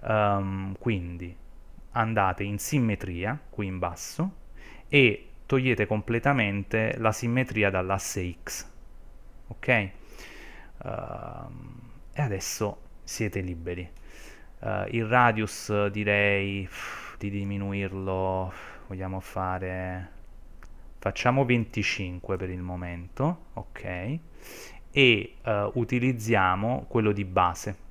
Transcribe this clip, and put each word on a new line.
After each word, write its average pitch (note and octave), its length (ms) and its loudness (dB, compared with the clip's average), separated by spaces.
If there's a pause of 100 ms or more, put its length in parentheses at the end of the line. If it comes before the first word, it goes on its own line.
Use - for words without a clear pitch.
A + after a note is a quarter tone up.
Ehm, G2 760 2
quindi F2 560 -2 (560)
andate A2 520 4
in G2+ 160 -2
simmetria G#2+ 800 2 (100)
qui G#2 160 -4
in F#2 140 -4
basso F2+ 560 -2 (520)
e B2 420 6 (160)
togliete B2+ 420 4
completamente A2 1080 2
la A2 140 4
simmetria A#2 580 2
dall'asse F#2 760 0
X, - 280 -10 (760)
ok? - 200 -8
Ehm, G#2+ 240 4 (2250)
e - 80 -2
adesso G#2 600 -2 (220)
siete - 380 -2
liberi. F2 480 -6 (680)
Eh, G2 320 -2
il A2+ 140 0
radius A2 840 4
direi, G2+ 760 2
uff, - 540 -10
di G2+ 120 -4
diminuirlo, F#2+ 1200 -2 (340)
vogliamo F#2+ 320 -6
fare... F#2 920 -4 (880)
facciamo B2+ 460 2
venticinque G2 920 0
per F#2 120 -4
il F2+ 120 -6
momento, F2+ 920 -4
ok? - 300 -12
E, F#2+ 360 -4 (720)
eh, G#2+ 840 6
utilizziamo A2+ 1120 4
quello G#2+ 240 4
di G2 140 0
base. F#2 640 0